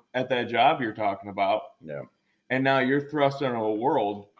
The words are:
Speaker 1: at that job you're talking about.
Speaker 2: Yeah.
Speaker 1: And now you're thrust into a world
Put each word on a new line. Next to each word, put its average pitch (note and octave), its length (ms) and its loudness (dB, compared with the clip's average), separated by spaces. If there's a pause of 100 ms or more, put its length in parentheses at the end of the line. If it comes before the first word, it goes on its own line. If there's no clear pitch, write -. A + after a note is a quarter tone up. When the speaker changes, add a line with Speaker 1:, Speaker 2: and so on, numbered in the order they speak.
(140)
Speaker 1:
at B2+ 160 -2
that B2 200 0
job C3+ 320 4
you're A2 120 -4
talking G#2 360 -4
about. G2+ 320 0 (220)
Speaker 2:
Yeah. D2 180 -10 (480)
Speaker 1:
And C3 140 0
now C3+ 160 4
you're C3+ 300 2
thrust C#3 320 2
into B2 160 -2
a A2 180 0
world G#2+ 520 -2 (120)